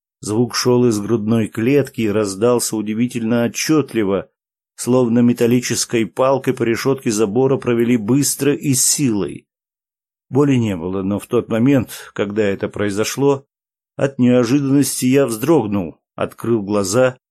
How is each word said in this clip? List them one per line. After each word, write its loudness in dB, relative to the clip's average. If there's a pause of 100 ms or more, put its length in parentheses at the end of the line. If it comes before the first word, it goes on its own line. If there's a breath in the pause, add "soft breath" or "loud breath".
(200)
Звук -2
шёл 2
из 0
грудной 0
клетки 0
и 0
раздался 0
удивительно -2
отчётливо, -2 (460)
словно 2
металлической 2
палкой 0
по -4
решётке -2
забора 2
провели 0
быстро 0
и -2
с 0
силой. -2 (840)
Боли 4
не 0
было, -4
но -2
в -10
тот -2
момент, 0
когда -2
это -2
произошло, -2 (500)
от -2
неожиданности 2
я 4
вздрогнул, 0 (160)
открыл -2
глаза 0 (120)